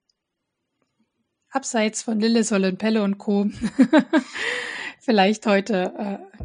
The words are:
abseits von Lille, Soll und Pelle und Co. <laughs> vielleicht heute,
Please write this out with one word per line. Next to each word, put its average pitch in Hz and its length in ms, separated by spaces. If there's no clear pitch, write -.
abseits 220 540
von 220 160
Lille, 226 240
Soll 196 220
und 185 120
Pelle 220 260
und 202 140
Co. 202 300
<laughs> - 1500
vielleicht 214 460
heute, 202 760